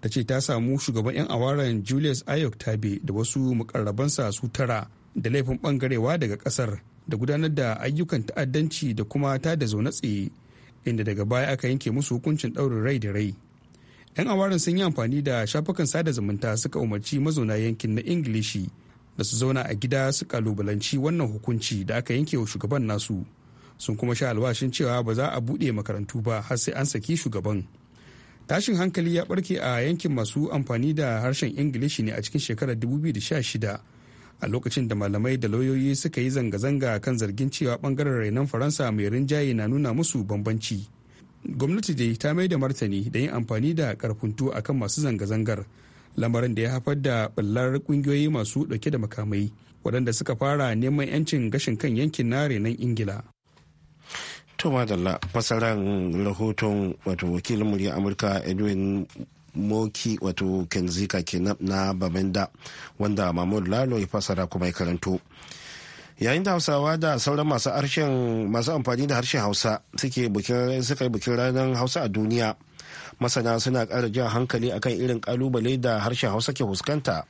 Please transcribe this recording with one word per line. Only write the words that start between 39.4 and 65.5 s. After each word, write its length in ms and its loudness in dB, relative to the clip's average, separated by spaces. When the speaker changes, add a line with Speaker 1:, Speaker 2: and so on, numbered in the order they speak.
Speaker 1:
na 120 0
nuna 280 2
musu 300 0
bambanci. 600 -2
Gwamnati 460 0
dai 220 0
ta 180 0
mai 140 2
da 100 2
martani 520 0
da 80 0
yin 120 0
amfani 440 0
da 220 0
karfuntu 560 -2
a 80 -2
kan 160 0
masu 240 0
zanga-zangar, 640 0
lamarin 380 2
da 80 2
ya 80 2
haifar 300 0
da 280 2
ɓullar 520 0
ƙungiyoyi 500 2
masu 380 0
ɗauke 220 -2
da 80 0
makamai, 540 -2
waɗanda 280 2
suka 240 -2
fara 380 2
neman 340 2
'yancin 420 0
gashin 280 0
kan 180 2
yankin 320 2
na 200 2
renon 300 0
Ingila. 460 -2
Speaker 2:
To 60 4
madalla, 480 2
fasaran 840 0
rahoton 680 0
wato 280 -2
wakilin 360 0
murya 320 0
Amurka 460 0
Edwin 580 0
Moki 680 0
wato 500 0
Kenzika 500 0
kenan 380 0
na 320 0
Bamenda, 560 0
wanda 340 0
Mahmud 360 0
Lalo 300 2
ya 80 0
fasara 400 -2
kuma 200 -2
ya 60 0
karanto. 480 0